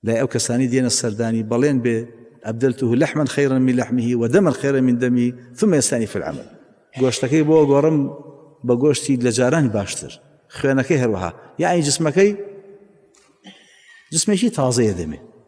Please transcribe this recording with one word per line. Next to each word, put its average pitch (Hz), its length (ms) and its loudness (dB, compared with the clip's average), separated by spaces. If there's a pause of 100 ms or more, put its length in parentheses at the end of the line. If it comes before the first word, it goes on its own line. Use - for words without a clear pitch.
لای 113 160 0
ئەو 131 140 -2
کەسانی 123 380 -2
دێنە 127 280 0
سەردانی، 113 500 -4
بەڵێن 131 340 2
بێ: 117 140 0 (520)
«أبدلته 120 440 0
لحما 156 300 0
خيرا 131 340 0
من 127 180 2
لحمه 123 400 -2
ودما 135 340 2
خيرا 139 300 0
من 127 180 2
دمه 123 340 2 (240)
ثم 214 180 2
يستأنف 127 360 0
في - 60 -8
العمل.» 143 320 -8 (460)
گۆشتەکەی 131 540 0
بۆ 160 80 6 (140)
گۆڕم 147 280 4 (680)
بە 120 160 4
گۆشتی 139 320 2 (100)
لە 123 140 2
جارانی 127 300 2
باشتر. 101 520 -6 (300)
خوێنەکەی 135 520 0
هەروەها. 92 300 -2 (260)
یعنی 175 240 0
جسمەکەی، 160 500 2 (1800)
جسمێکی 202 380 0
تازەیە 120 500 0
دەمێ. 76 200 -8 (280)